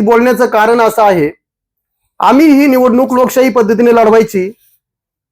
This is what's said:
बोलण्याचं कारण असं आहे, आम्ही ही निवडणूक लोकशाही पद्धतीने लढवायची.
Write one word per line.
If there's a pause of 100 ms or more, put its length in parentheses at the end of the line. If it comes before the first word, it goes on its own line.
बोलण्याचं
कारण
असं
आहे, (800)
आम्ही
ही
निवडणूक
लोकशाही
पद्धतीने
लढवायची. (800)